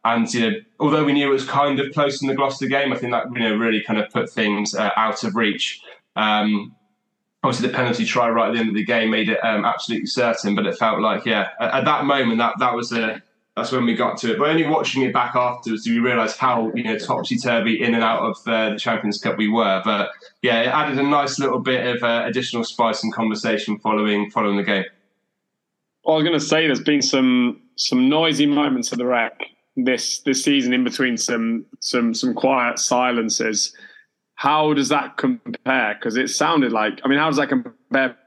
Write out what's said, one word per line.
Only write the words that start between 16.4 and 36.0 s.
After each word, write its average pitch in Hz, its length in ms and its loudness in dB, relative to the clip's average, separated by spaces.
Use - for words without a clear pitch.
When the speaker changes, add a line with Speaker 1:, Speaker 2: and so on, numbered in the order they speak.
Speaker 1:
you 120 100 -4
know, 110 140 -2
topsy-turvy 117 840 -2
in 120 100 2
and 117 100 2
out 113 200 0
of, 110 140 -4
uh, 110 240 0
the 107 80 -6
Champions 110 400 -2
Cup 104 180 -2
we 107 120 0
were. 101 360 2
But 107 240 0
yeah, 117 200 2
it 120 60 0
added 143 300 0
a 139 60 2
nice 143 340 2
little 127 220 0
bit 127 260 0
of, 120 160 -2
uh, 117 240 0
additional 120 380 -2
spice 113 400 -2
and 110 100 -2
conversation 110 640 -2
following, 104 540 0
following 104 260 0
the 98 60 0
game. 98 220 0
Speaker 2:
Well, 160 120 2
I - 20 2
was 156 80 2
gonna 165 140 2
say 160 260 2
there's 131 160 0
been 147 220 2
some, 127 580 2
some 127 340 2
noisy 151 380 4
moments 143 440 0
at 120 60 -4
the 123 80 -2
Rec 120 340 0
this, 127 420 0
this 135 240 -2
season, 135 300 2
in 127 100 2
between 123 340 0
some, 113 480 -2
some, 120 340 0
some 123 200 -2
quiet 123 440 0
silences. 117 960 0
How 151 380 2
does 139 160 0
that - 280 -2
compare? 123 840 -2